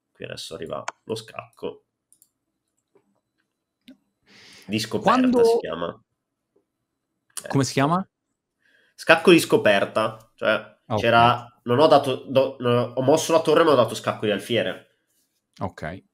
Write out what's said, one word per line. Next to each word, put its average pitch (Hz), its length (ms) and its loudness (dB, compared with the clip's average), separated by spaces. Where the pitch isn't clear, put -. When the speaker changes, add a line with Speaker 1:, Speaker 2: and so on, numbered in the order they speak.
Speaker 1:
Qui - 140 -20
adesso 85 300 -16
arriva 76 280 -14
lo - 120 -12
scacco. - 680 -16
Di 110 140 -4
scoperta 220 400 0
Speaker 2:
Quando 247 240 2
Speaker 1:
si 226 160 2
chiama. - 440 -8
Speaker 2:
Come 135 160 -2
Speaker 1:
Eh. - 20 -2
Speaker 2:
si - 80 -8
chiama? 160 340 -2
Speaker 1:
Scacco 165 360 4
di 170 80 8
scoperta, 110 960 0
cioè 107 140 -4
Speaker 2:
Ah, - 100 -8
ok. 107 60 -2
Speaker 1:
c'era, 117 600 2
non 123 160 0
ho 156 80 6
dato, 139 400 2
do-, 131 320 0
no, 120 360 -2
ho 135 60 -4
mosso 156 300 0
la 160 100 2
torre 160 220 2
ma 156 80 2
ho 135 40 4
dato 113 200 0
scacco - 300 -6
di 104 60 -2
alfiere. 98 680 -6
Speaker 2:
Ok. 90 420 -12